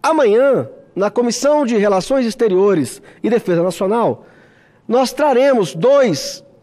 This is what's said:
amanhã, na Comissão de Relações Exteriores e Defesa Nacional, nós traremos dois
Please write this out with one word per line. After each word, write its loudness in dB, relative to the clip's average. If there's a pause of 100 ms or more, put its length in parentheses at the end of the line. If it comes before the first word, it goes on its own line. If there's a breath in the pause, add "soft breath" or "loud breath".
amanhã, 2 (260)
na -2
Comissão 0
de -2
Relações 0
Exteriores 0 (200 loud breath)
e -2
Defesa 0
Nacional, -2 (640 soft breath)
nós 0
traremos 0
dois 0 (200)